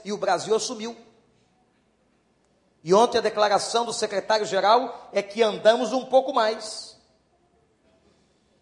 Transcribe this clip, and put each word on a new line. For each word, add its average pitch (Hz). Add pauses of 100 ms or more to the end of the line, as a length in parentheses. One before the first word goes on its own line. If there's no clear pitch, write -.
e 196
o 196
Brasil 180
assumiu. 226 (1900)
E 160
ontem 233
a 214
declaração 208
do 214
secretário-geral 208
é 202
que 226
andamos 214
um 254
pouco 262
mais. - (1700)